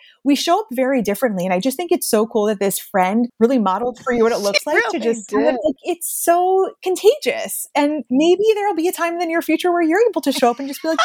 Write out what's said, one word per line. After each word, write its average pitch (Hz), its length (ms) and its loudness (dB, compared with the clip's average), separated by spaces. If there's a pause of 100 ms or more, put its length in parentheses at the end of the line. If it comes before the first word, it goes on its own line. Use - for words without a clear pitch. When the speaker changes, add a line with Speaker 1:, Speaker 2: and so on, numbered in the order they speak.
(240)
Speaker 1:
We 277 120 4
show 359 240 2
up 427 100 -8
very 254 320 0
differently. 196 420 -2
And 185 80 -2
I 180 60 2
just 262 180 -2
think 349 140 -4
it's - 180 0
so 214 160 2
cool 220 220 0
that 214 140 -2
this 196 180 0
friend 208 500 0 (120)
really 247 180 4
modeled 208 460 -2
for 254 80 -2
you 240 100 2
what 226 100 4
it 220 60 -2
Speaker 2:
<laughs> - 0 -
She 202 60 -4
Speaker 1:
looks 202 200 0
like 302 120 0
to 427 220 0
Speaker 2:
really - 20 -8
Speaker 1:
just 226 280 -4
kind 285 200 0
of, 285 60 2
Speaker 2:
did. 240 100 -6
Speaker 1:
like, 311 180 -2
it's - 420 -8
so 359 460 2 (140)
contagious. - 920 0
And 294 360 0
maybe 339 340 4 (100)
there'll 403 220 -2
be 320 100 0
a 359 60 0
time 339 220 -4
in 339 40 -6
the 349 80 -2
near 330 160 0
future 330 300 0
where 349 100 2
you're 349 260 4
able 339 120 -2
to 277 100 0
show 262 220 2
up 240 80 -8
and 277 80 -6
just 277 140 -10
be 320 60 -4
like, 320 160 0